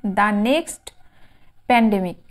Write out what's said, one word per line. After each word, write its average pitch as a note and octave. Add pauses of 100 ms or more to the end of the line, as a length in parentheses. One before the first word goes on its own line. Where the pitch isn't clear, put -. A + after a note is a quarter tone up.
(180)
the G#3 (200)
Next D#4+ (840)
Pandemic। G#3 (100)